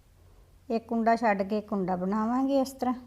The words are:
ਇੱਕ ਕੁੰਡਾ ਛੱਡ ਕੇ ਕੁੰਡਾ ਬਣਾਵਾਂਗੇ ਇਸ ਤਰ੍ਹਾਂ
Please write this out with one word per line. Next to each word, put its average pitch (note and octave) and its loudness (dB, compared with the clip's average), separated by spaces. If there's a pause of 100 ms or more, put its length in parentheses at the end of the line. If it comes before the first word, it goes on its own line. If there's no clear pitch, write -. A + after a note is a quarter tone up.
(680)
ਇੱਕ A3+ -2
ਕੁੰਡਾ A#3 2
ਛੱਡ G#3 2
ਕੇ G#3 -2
ਕੁੰਡਾ F#3+ -2
ਬਣਾਵਾਂਗੇ A#3 0
ਇਸ C4 -2
ਤਰ੍ਹਾਂ B3+ -2 (120)